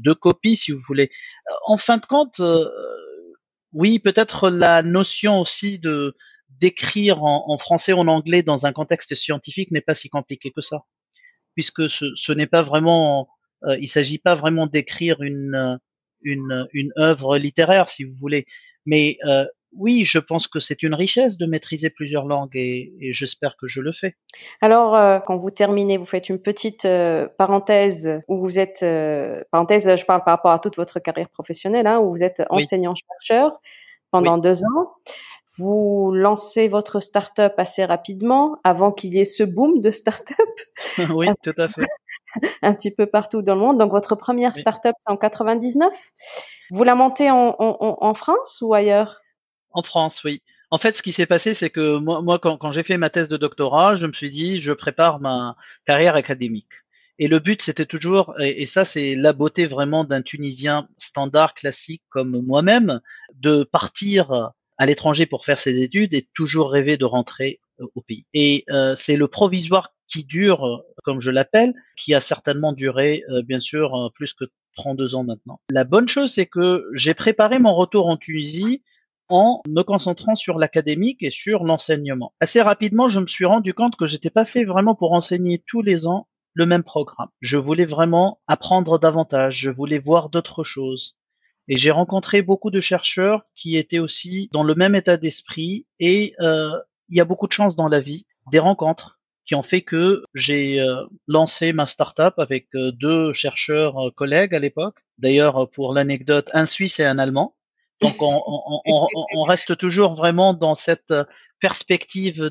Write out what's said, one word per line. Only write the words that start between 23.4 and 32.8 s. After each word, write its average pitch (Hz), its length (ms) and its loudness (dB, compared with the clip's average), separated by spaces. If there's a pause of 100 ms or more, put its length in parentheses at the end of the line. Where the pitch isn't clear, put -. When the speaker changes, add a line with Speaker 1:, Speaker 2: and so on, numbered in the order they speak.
Speaker 1:
que 131 100 -14
je 131 140 -10
le 143 100 -6
fais. 180 240 -8 (460)
Speaker 2:
Alors, 220 340 4
euh, 202 240 6
quand 190 180 -6
vous 185 140 -6
terminez, 202 460 0
vous 180 80 -6
faites 180 240 -6
une 185 120 -4
petite, 208 440 -6
euh, 170 420 2 (120)
parenthèse 196 880 2
où 185 100 -2
vous 185 220 -2
êtes, 190 240 -2
euh, 156 640 -2
parenthèse, 185 460 4
je 180 80 -2
parle 180 180 2
par 170 140 4
rapport 170 160 4
à 165 80 2
toute 202 160 -4
votre 170 240 -6
carrière 160 280 -6
professionnelle, 208 600 -2
hein, 233 100 4
où 196 140 2
vous 170 100 -4
êtes 180 160 0 (140)
Speaker 1:
Oui. 180 100 2
Speaker 2:
enseignant-chercheur 196 960 -2 (540)